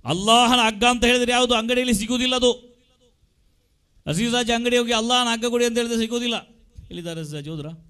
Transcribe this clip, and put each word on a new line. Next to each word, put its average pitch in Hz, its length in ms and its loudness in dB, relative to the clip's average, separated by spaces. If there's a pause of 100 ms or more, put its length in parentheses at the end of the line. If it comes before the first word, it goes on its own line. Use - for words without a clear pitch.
ಅಲ್ಲಾಹನ 226 540 4
ಹಗ್ಗ 220 240 0
ಅಂತ 240 220 2
ಹೇಳಿದ್ರೆ 247 260 2
ಯಾವುದು? 247 220 2
ಅಂಗಡಿಯಲ್ಲಿ 247 400 0
ಸಿಗುವುದಿಲ್ಲ 240 420 -2
ಅದು. 247 360 0 (1400)
ಅಜೀಜಾಜಿ 233 440 0
ಅಂಗಡಿ 240 260 0
ಹೋಗಿ 240 140 0
"ಅಲ್ಲಾಹನ 240 400 0
ಹಗ್ಗ 233 140 -4
ಕೊಡಿ" 240 200 0
ಅಂತ 233 120 -2
ಹೇಳಿದ್ರೆ 233 220 -2
ಸಿಗೋದಿಲ್ಲ. 233 360 -2 (540)
ಎಲ್ಲಿದ್ದಾರೆ 170 300 -10
ಅಜೀಜಾಜಿ? 147 300 -12
ಹೋದ್ರಾ? 156 220 -10 (180)